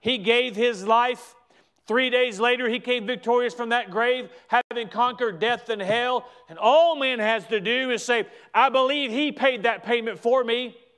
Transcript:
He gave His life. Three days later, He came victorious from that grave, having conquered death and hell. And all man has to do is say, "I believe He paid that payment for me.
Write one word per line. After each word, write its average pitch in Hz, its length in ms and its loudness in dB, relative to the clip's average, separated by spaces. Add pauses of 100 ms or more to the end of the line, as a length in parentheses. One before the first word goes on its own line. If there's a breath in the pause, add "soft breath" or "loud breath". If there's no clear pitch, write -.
He 247 160 0
gave 233 380 0
His 220 280 0
life. 233 520 0 (500 soft breath)
Three 254 240 0
days 240 300 0
later, 247 300 0
He 240 100 -2
came 240 260 -4
victorious 240 480 -2
from 233 160 -8
that 226 220 -2
grave, 240 380 -2 (180 loud breath)
having 233 400 -2
conquered 226 520 -2
death 233 280 -2
and 214 140 -4
hell. 240 480 -2 (180 loud breath)
And 165 100 -18
all 311 380 6
man 262 240 -2
has 214 280 0
to 220 120 0
do 247 320 0
is 233 140 -4
say, 233 200 0 (280 loud breath)
"I 247 160 6
believe 262 420 0
He 285 220 -2
paid 254 300 0
that 220 200 0
payment 226 340 -2
for 247 280 0
me. 240 320 -4 (200)